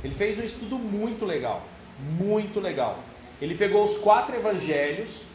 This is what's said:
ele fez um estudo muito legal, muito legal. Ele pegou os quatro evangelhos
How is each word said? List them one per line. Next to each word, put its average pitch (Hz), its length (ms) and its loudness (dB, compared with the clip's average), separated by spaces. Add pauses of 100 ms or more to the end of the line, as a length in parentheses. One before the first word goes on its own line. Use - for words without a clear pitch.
ele 139 100 -4
fez 202 240 0
um 233 60 -4
estudo 226 340 -6
muito 220 480 -2
legal, 123 400 -2 (540)
muito 208 400 2
legal. 131 400 0 (420)
Ele 160 140 -2
pegou 208 280 6
os 208 140 2
quatro 240 380 6
evangelhos 175 880 0 (140)